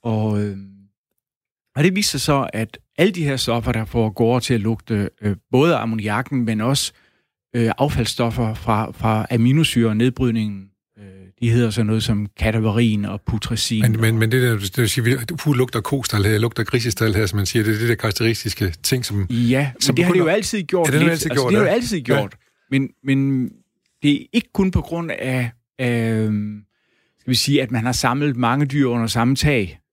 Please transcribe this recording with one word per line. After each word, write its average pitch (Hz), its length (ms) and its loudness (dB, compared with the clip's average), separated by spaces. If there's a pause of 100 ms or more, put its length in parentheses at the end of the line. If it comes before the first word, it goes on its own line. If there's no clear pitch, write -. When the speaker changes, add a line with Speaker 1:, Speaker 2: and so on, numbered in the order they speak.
Speaker 1:
Og, 110 400 0
øh, 101 140 -4 (1200)
og 143 80 0
det 185 120 4
viste 202 140 0
sig 139 100 -4
så, 139 320 0
at 110 260 -6 (200)
alle 185 140 4
de 175 120 -4
her 139 120 -2
stoffer, 117 360 -2
der 110 120 -2
får 110 260 0
gårde 117 340 2
til 131 100 0
at 113 60 0
lugte, 110 500 -2 (120)
øh, 104 140 -2 (160)
både 147 240 4
ammoniakken, 113 680 -2
men 107 160 -2
også, 131 320 -2 (640)
øh, 117 220 2
affaldsstoffer 120 760 0
fra, 110 360 -2
fra 110 400 0
aminosyre 123 580 2
og 107 80 0
nedbrydningen, 113 720 -2 (300)
øh, 101 60 -20 (360)
de 117 100 2
hedder 117 200 4
sådan 110 160 0
noget 110 160 0
som 104 240 -2 (100)
kataverin 110 680 2
og 101 180 -8
putrescin. 113 600 -2
Speaker 2:
Men, 110 180 2
men, 113 180 2
men 113 140 2
det 127 100 2
der, 117 160 0
det 101 200 -6
vil 117 120 2
sige, 120 140 -2
vi, 120 100 4 (300)
"Hu, 147 80 2
lugter 123 280 0
kostal 117 440 -2
her, 107 140 4
lugter 113 260 -2
grisestal 113 500 0
her", 107 120 2
som 95 100 -2
man 98 100 0
siger, 113 180 0
det 107 100 2
er 107 40 -4
det 117 100 -2
der 113 60 2
karakteristiske 110 760 -2 (120)
ting, 127 220 0
som, 101 260 -2
Speaker 1:
Ja, 123 440 2
men - 60 -10
Speaker 2:
som - 160 2
Speaker 1:
det 175 80 4
har 180 80 2
det 180 60 4
jo 175 60 4
Speaker 2:
begynder 165 120 2
Speaker 1:
altid 208 260 -2
gjort 170 260 0
Speaker 2:
Ja, 131 40 0
det 147 80 2
har 165 80 4
det 165 40 2
Speaker 1:
lidt. - 0 -
Speaker 2:
altid 160 180 -2
Speaker 1:
Altså, 131 120 0
Speaker 2:
gjort, 123 80 0
Speaker 1:
det 113 80 4
har 135 60 4
det 139 60 2
Speaker 2:
ja. 190 40 2
Speaker 1:
altid 226 260 -2
gjort. 123 320 0
Speaker 2:
Ja. - 140 -20 (320)
Speaker 1:
Men, 135 100 0 (160)
men 135 440 0 (540)
det 147 100 4 (100)
er - 100 -18
ikke 226 220 0
kun 190 160 2
på - 100 0
grund 165 300 -6
af, 127 400 -4 (280)
af, 113 480 0 (960)
skal - 100 -8
vi 127 40 2
sige, 139 280 2
at 120 80 -4
man 117 140 -2
har 127 80 0
samlet 139 440 0
mange 127 300 2
dyr 139 200 0
under 117 200 0
samme 120 300 2
tag 113 440 0 (120)